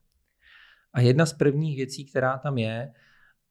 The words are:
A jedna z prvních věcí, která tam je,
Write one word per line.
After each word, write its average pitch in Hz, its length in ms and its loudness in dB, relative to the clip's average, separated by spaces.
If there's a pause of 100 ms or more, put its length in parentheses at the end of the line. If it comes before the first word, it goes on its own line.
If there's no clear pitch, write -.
(920)
A 127 80 0
jedna 131 240 6
z 156 80 -2
prvních 147 420 0
věcí, 135 300 -8
která 131 320 -2
tam 139 200 -6
je, 113 340 -4 (600)